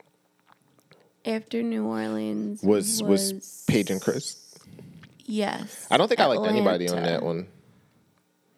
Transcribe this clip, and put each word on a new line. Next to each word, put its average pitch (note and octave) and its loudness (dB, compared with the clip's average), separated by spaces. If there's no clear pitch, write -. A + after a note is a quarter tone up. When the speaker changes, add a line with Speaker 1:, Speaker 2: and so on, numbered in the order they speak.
Speaker 1:
After A3+ -4
New A3+ -2
Orleans G#2+ -4
Speaker 2:
Was, G#2 2
was G2 2
Speaker 1:
was - -16
Speaker 2:
Paige G#2 2
and F#2+ -2
Chris? - -4
Speaker 1:
Yes. - -4
Speaker 2:
I - 4
don't G3 4
think A3+ 0
I F#3 6
liked A#2 2
anybody F#2 2
on F2 -2
Speaker 1:
Atlanta. E2+ 0
Speaker 2:
that D#2+ 0
one. E2+ -4